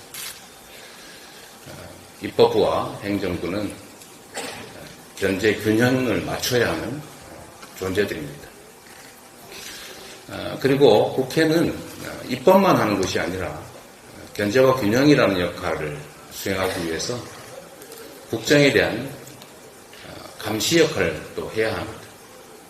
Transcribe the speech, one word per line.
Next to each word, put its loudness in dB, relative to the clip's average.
어, -18
입법부와 2
행정부는 -4
견제 2
균형을 2
맞춰야 0
하는 -6
존재들입니다. -4
어, -8
그리고 6
국회는, 2
어, -10
입법만 6
하는 2
것이 0
아니라 -4
견제와 4
균형이라는 4
역할을 -4
수행하기 -4
위해서 -4
국정에 4
대한, 0
어, -16
감시 0
역할을 2
또 -6
해야 0
합니다. -8